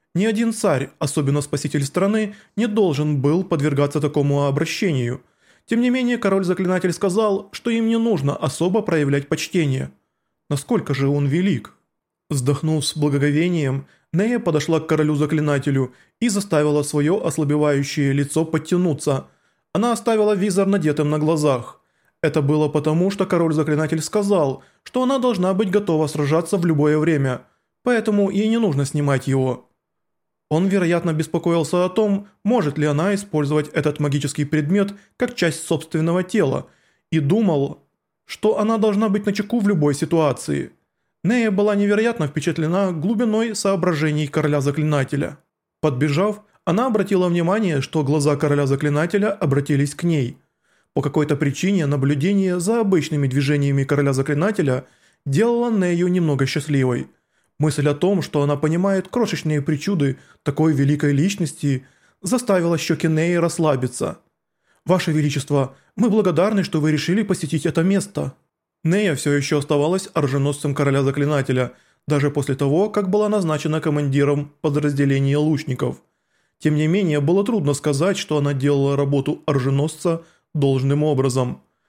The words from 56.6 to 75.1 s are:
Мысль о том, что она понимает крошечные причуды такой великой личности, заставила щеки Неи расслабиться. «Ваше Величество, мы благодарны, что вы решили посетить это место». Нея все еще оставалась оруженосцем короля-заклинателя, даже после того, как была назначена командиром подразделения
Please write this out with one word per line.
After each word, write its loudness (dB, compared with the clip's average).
Мысль 0
о 2
том, 0
что -2
она 0
понимает 0
крошечные -2
причуды -2
такой 0
великой 2
личности, -2
заставила 0
щеки -2
Неи 0
расслабиться. -2
«Ваше 2
Величество, -2
мы 2
благодарны, 2
что -2
вы 2
решили 0
посетить -2
это 0
место». -2
Нея 2
все 0
еще 0
оставалась 0
оруженосцем 0
короля-заклинателя, 0
даже 0
после -2
того, 0
как -2
была 2
назначена 0
командиром 0
подразделения 2